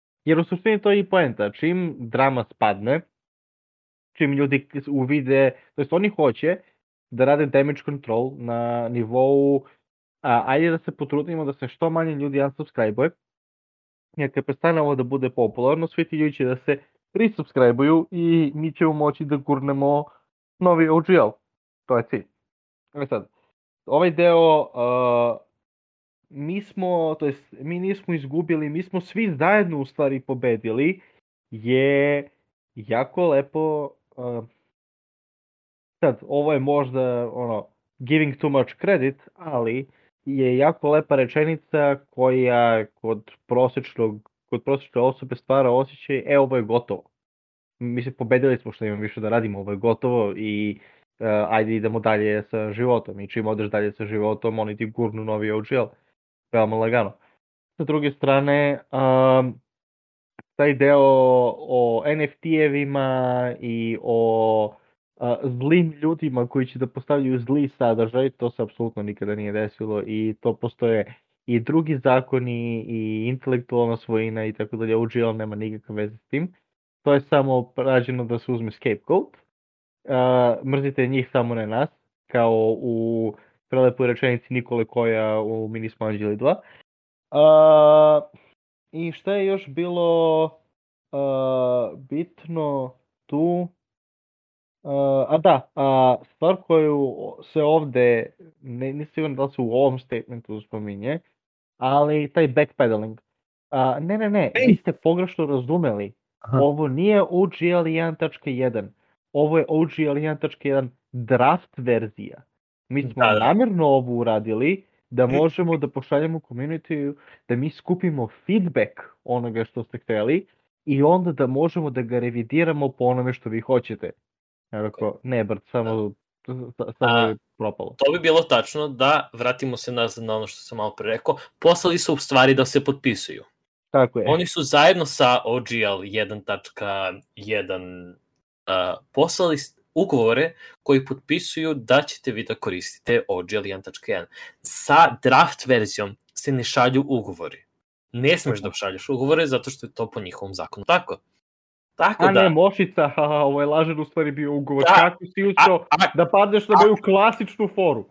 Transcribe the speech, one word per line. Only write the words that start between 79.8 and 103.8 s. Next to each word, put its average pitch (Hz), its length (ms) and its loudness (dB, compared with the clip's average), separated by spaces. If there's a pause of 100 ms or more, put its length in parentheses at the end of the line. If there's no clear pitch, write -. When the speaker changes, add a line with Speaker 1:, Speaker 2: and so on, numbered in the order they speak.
Speaker 1:
A, 127 560 2
mrzite 139 420 -2
njih, 131 260 -2
samo 120 220 0
ne 113 120 -6
nas, 120 220 -2 (380)
kao 113 520 2
u 113 560 -4 (340)
prelepoj 127 380 2
rečenici 120 420 -2
Nikole 120 360 -4
Koja 110 560 0
u 110 280 -6
Mini 110 220 -8
Smo - 160 -8
Anđeli 107 300 -4
dva. 131 240 0 (720)
A, 151 920 8 (720)
i 165 200 -8
šta - 200 -6
je 196 140 -2
još 196 220 -4
bilo, 165 760 0 (680)
a, 131 840 -2
bitno 147 1000 -6 (320)
tu? 175 420 -2 (1120)
A, 139 460 0
a 151 100 2
da, 156 360 4
a, 131 420 4 (180)
stvar 170 220 0 (100)
koju 147 480 2 (380)
se 156 100 0
ovde, 127 680 2 (320)
ne, 131 300 -10
nisam 147 220 -10
siguran 151 220 -4
da 135 80 -2
li 139 60 -4
se 135 120 -4
u 113 120 -2
ovom 131 240 2
statementu 117 640 -12
spominje, 107 580 -8 (580)
ali 147 560 0
taj 160 160 2
backpedaling. 113 720 0 (500)
A, 131 300 0